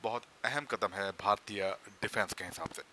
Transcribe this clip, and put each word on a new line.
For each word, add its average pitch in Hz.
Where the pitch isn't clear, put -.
बहुत 113
अहम 143
कदम 104
है 98
भारतीय 98
डिफेंस 104
के -
हिसाब -
से। -